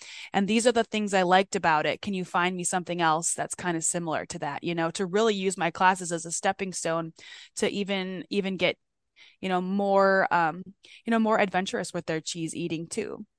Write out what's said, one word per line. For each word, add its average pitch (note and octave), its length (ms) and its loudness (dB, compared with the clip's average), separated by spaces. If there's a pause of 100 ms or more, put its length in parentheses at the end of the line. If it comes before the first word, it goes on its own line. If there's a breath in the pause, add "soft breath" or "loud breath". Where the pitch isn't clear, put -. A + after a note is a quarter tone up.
(340 loud breath)
and G3 120 2
these A3 200 2
are A#3+ 60 8
the A3+ 120 2
things G#3 300 -2
I F#3+ 80 4
liked F#3 340 4
about D#3+ 300 2
it. - 160 -2
Can G#3 100 -4
you F#3 140 -4
find F3+ 280 0
me F3 100 -6
something F3 360 -2
else E3 320 2
that's - 220 -6
kinda E3+ 260 -2
similar D#3 460 -2
to - 140 -10
that?" C#3+ 220 -6
You F3 120 -2
know, E3 160 0
to F#3+ 160 -4
really G#3+ 280 2
use F#3+ 220 -2
my E3 140 0
classes F#3 420 2
as E3 140 -4
a E3+ 60 -8
stepping F#3+ 420 -2
stone E3 400 -4 (420 loud breath)
to - 140 0
even, F#3+ 600 -4
even G3 280 -2
get, F3 180 2 (640 soft breath)
you F#3 80 -4
know, F#3 120 0
more, G3 720 4
um, E3+ 300 2 (420 soft breath)
you A3+ 60 -4
know, A3+ 80 4
more A3 220 4
adventurous F#3 520 0
with F3 140 -6
their D#3+ 140 -2
cheese D#3+ 340 -6
eating E3 340 -4
too. - 380 -6 (120)